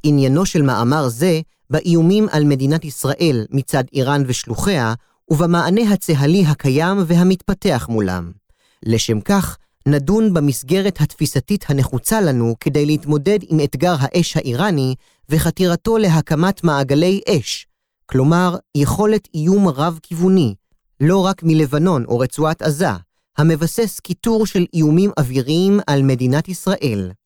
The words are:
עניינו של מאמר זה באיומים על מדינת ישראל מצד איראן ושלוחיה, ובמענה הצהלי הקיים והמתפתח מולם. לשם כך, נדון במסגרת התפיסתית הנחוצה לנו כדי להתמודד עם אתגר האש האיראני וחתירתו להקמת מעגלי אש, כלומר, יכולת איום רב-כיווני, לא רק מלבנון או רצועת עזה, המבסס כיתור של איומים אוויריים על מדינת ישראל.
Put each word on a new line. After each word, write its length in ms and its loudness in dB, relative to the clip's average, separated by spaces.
עניינו 440 2
של 160 0
מאמר 460 0
זה 320 0
באיומים 640 2
על 120 2
מדינת 400 0
ישראל 640 -2
מצד 420 -2
איראן 340 0
ושלוחיה, 680 -2
ובמענה 640 2
הצהלי 540 2
הקיים 500 0
והמתפתח 840 0
מולם. 420 -2
לשם 380 0
כך, 360 -2
נדון 460 2
במסגרת 680 0
התפיסתית 680 -2
הנחוצה 520 0
לנו 400 0
כדי 260 0
להתמודד 560 0
עם 220 0
אתגר 340 0
האש 380 -2
האיראני 580 -2
וחתירתו 720 0
להקמת 680 0
מעגלי 640 2
אש, 380 -4
כלומר, 500 2
יכולת 600 0
איום 340 2
רב-כיווני, 840 0
לא 260 2
רק 160 -2
מלבנון 640 2
או 140 -2
רצועת 440 -2
עזה, 280 -2
המבסס 640 0
כיתור 460 -2
של 280 0
איומים 440 2
אוויריים 680 0
על 160 2
מדינת 460 0
ישראל. 640 -4